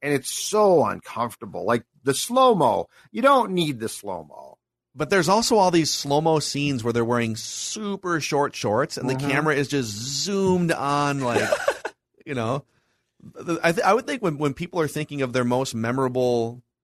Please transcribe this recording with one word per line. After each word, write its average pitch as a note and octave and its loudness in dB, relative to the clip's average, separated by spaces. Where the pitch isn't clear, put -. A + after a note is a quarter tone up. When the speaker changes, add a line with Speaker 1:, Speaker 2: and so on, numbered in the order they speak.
Speaker 1:
and C#3+ -2
it's C#3 -2
so G3 4
uncomfortable. G2+ -8
Like, A#2 2
the C3+ 0
slow-mo, F#3 2
you G#3+ -6
don't B3+ 4
need D3+ 0
the A2 -4
slow-mo. D#2+ -12
Speaker 2:
But D3+ -6
there's F#3 4
also A3 4
all F#3 6
these E3 2
slow-mo D#3 2
scenes C#3+ -2
where A#2 0
they're A#2+ 2
wearing A#2 0
super F#3+ -6
short C#3+ -2
shorts, A#2 -2
and B2 -4
the C3+ -2
Speaker 1:
Mm-hmm. C#3 -2
Speaker 2:
camera D3 2
is C#3 0
just C3+ -2
zoomed E3 0
on, C#3+ 0
like, A#2+ 0
<laughs> - -18
you D3 -8
know. B2 -2
The, E3+ -4
I, E3 4
th-, F#3 -2
I F#3+ 6
would B3+ 0
think C4 -6
when, D#3+ -2
when C#3+ 0
people F3 -6
are D#3 0
thinking C#3+ -6
of B2 -2
their B2+ 2
most B2 0
memorable B2 0